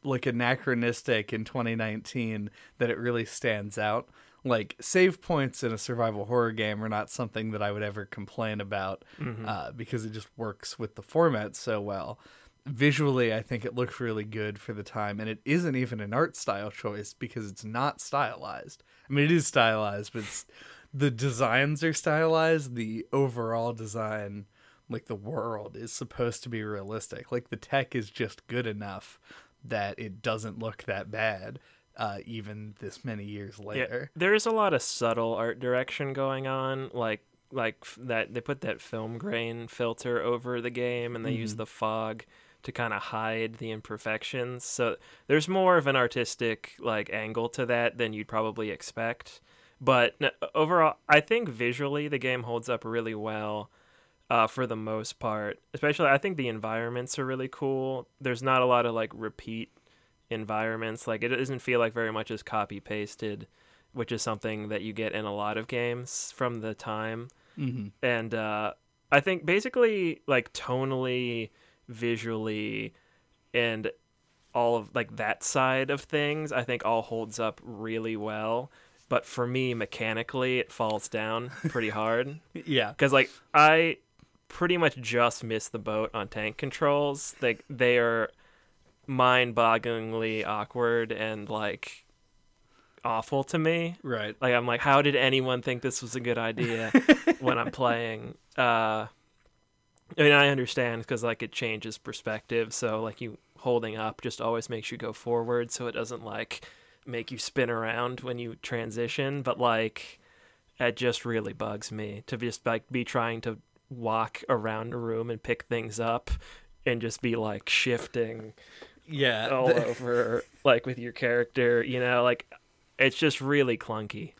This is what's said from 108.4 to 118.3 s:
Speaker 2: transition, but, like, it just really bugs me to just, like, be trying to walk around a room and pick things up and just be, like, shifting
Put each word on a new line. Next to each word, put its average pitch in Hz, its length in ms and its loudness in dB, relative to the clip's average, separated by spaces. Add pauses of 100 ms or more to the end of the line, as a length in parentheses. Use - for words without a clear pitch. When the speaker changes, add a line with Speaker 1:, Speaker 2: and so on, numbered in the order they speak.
Speaker 2:
transition, 120 800 -2
but, 127 180 -2
like, 113 600 0 (600)
it 120 160 2
just 123 300 0
really 110 280 -2
bugs 107 380 -6
me 107 360 -8
to 123 100 -4
just, 117 280 -6
like, 113 260 0
be 123 120 0
trying 117 380 -2
to 113 160 -6 (320)
walk 113 600 -2
around 113 440 0
a 123 40 -6
room 113 320 -2
and 113 120 -6
pick - 220 -2
things 113 360 -4
up 117 300 0 (560)
and 120 160 2
just 113 200 -6
be, 117 140 0
like, 107 320 -4
shifting 117 840 0 (540)